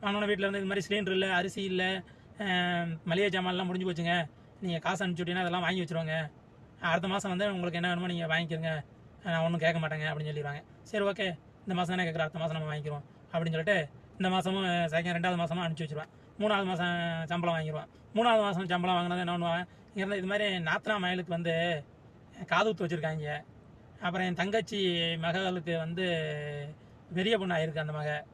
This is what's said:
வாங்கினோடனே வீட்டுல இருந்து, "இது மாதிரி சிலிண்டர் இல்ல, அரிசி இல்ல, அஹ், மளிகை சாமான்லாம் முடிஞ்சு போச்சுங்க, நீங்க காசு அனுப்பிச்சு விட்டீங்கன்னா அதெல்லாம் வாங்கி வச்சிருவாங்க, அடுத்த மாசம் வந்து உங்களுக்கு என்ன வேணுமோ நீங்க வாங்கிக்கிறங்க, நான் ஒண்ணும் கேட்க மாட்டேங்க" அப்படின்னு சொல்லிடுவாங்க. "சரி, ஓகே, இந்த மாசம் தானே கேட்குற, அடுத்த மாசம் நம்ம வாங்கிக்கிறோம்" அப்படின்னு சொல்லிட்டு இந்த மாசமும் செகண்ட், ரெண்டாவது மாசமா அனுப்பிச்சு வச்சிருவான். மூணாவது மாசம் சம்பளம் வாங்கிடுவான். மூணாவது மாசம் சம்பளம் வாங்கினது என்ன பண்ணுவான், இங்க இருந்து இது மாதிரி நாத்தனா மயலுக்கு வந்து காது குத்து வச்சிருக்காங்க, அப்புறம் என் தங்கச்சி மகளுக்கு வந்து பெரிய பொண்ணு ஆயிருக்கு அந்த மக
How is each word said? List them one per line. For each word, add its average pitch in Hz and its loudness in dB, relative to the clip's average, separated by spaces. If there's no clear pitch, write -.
வாங்கினோடனே 202 0
வீட்டுல 202 2
இருந்து, 196 0
"இது 190 -2
மாதிரி 196 0
சிலிண்டர் 196 0
இல்ல, 190 4
அரிசி 185 0
இல்ல, 185 0
அஹ், 180 2
மளிகை 185 2
சாமான்லாம் 180 0
முடிஞ்சு 185 -2
போச்சுங்க, 170 0
நீங்க 175 -2
காசு 175 -2
அனுப்பிச்சு 180 -2
விட்டீங்கன்னா 180 0
அதெல்லாம் 175 0
வாங்கி 185 0
வச்சிருவாங்க, 165 -2
அடுத்த 175 2
மாசம் 190 0
வந்து 185 0
உங்களுக்கு 175 -2
என்ன 175 2
வேணுமோ 175 0
நீங்க 170 -2
வாங்கிக்கிறங்க, 160 0
நான் 165 0
ஒண்ணும் 165 2
கேட்க 165 4
மாட்டேங்க" 156 -2
அப்படின்னு 151 -4
சொல்லிடுவாங்க. 147 -6
"சரி, 208 0
ஓகே, 202 0
இந்த 190 -4
மாசம் 180 0
தானே 180 0
கேட்குற, 160 0
அடுத்த 156 -6
மாசம் 160 -2
நம்ம 156 -4
வாங்கிக்கிறோம்" 147 -6
அப்படின்னு 165 0
சொல்லிட்டு 180 2
இந்த 185 0
மாசமும் 185 0
செகண்ட், 170 0
ரெண்டாவது 175 0
மாசமா 170 -2
அனுப்பிச்சு 165 -4
வச்சிருவான். 147 -8
மூணாவது 202 2
மாசம் 175 0
சம்பளம் 170 0
வாங்கிடுவான். 156 -4
மூணாவது 220 6
மாசம் 190 0
சம்பளம் 180 2
வாங்கினது 175 0
என்ன 175 0
பண்ணுவான், 170 0
இங்க 196 -4
இருந்து 196 -2
இது 185 -2
மாதிரி 208 2
நாத்தனா 196 0
மயலுக்கு 180 0
வந்து 170 0
காது 180 4
குத்து 196 0
வச்சிருக்காங்க, 156 -2
அப்புறம் 180 0
என் 175 -2
தங்கச்சி 202 0
மகளுக்கு 170 0
வந்து 170 -2
பெரிய 185 4
பொண்ணு 190 0
ஆயிருக்கு 160 0
அந்த 151 -4
மக 151 -4